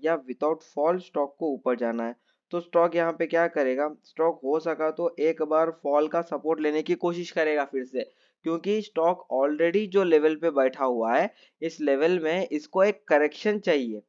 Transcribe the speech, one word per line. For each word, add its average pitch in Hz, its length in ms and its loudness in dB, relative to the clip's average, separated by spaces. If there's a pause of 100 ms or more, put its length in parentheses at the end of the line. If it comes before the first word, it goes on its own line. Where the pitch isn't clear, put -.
या 160 160 0
without 147 480 -4
fall 165 320 0
स्टॉक 147 380 -4
को 165 140 -4
ऊपर 123 240 -2
जाना 117 280 -4
है। 117 100 -6 (380)
तो 175 80 -4
स्टॉक 170 360 2
यहाँ 165 160 0
पे 165 140 -4
क्या 165 220 2
करेगा, 143 400 0 (160)
स्टॉक 160 400 -2
हो 143 160 0
सका 156 300 -2
तो 170 300 -4
एक 160 240 0
बार 156 260 2 (120)
फॉल 147 260 2
का 170 140 -2
सपोर्ट 156 380 -4
लेने 151 220 0
की 175 140 0
कोशिश 175 340 -4
करेगा 151 340 0
फिर 131 200 -6
से, 127 180 -6 (420)
क्योंकि 180 380 -2
स्टॉक 175 520 0
already 160 540 2
जो 190 160 2
लेवल 156 320 4
पे 160 140 -2
बैठा 135 340 0
हुआ 117 300 0
है, 160 180 0 (300)
इस 160 180 -6
लेवल 151 400 2
में 165 280 -2
इसको 151 360 0
एक 202 240 0
करेक्शन 151 520 2
चाहिए 120 480 -2